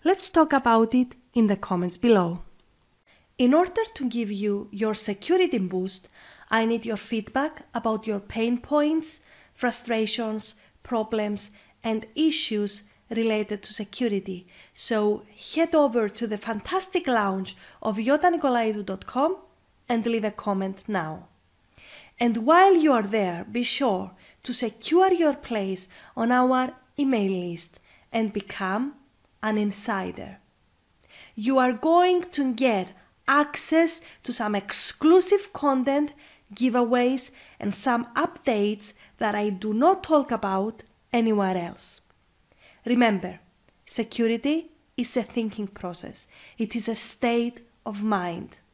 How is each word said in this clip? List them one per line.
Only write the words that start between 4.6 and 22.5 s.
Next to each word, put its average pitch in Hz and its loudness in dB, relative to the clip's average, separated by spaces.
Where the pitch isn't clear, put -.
your 214 -2
security 339 0
boost, 185 -4
I 226 2
need 226 -2
your 220 -4
feedback 262 -6
about 220 -4
your 208 -4
pain 226 -4
points, 302 -2
frustrations, 220 -4
problems, 214 -4
and 220 -4
issues 220 -2
related 214 -2
to - -10
security. 190 -4
So 208 -2
head 330 0
over 240 4
to 226 -8
the 208 -4
fantastic 349 -4
lounge 196 0
of 214 -4
yota 294 2
nikolaidou 233 0
dot 190 -10
com 320 -2
and 226 0
leave 226 0
a 208 -2
comment 196 -4
now. 170 -4
And 233 2
while 349 6